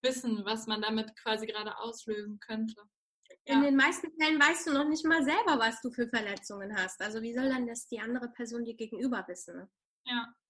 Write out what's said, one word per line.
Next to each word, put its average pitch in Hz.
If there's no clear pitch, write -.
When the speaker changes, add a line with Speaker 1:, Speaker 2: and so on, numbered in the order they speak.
Speaker 1:
wissen, 247
was 220
man 214
damit 220
quasi 220
gerade 214
auslösen 214
könnte. 220
Speaker 2:
In 277
Speaker 1:
Ja. 277
Speaker 2:
den 277
meisten 311
Fällen 311
weißt 320
du 302
noch 285
nicht 311
mal 320
selber, 311
was 226
du 247
für 240
Verletzungen 202
hast. 190
Also 214
wie 233
soll 262
dann 254
das 233
die 226
andere 240
Person 233
dir 226
gegenüber 220
wissen, 175
ne? 180
Speaker 1:
Ja. 240